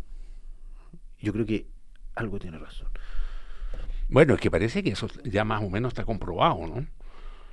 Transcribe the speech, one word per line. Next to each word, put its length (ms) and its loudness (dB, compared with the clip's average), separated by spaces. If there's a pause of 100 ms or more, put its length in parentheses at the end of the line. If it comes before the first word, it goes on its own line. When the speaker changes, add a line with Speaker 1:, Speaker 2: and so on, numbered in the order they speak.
(1200)
Speaker 1:
Yo 120 0
creo 140 2
que 200 0 (500)
algo 240 -2
tiene 180 -8
razón." 300 -6 (1200)
Speaker 2:
Bueno, 260 10
es 60 2
que 120 4
parece 320 2
que 60 4
eso 180 -2 (160)
ya 200 2
más 200 2
o 40 0
menos 220 0
está 140 -4
comprobado, 640 2
¿no? 180 -4 (680)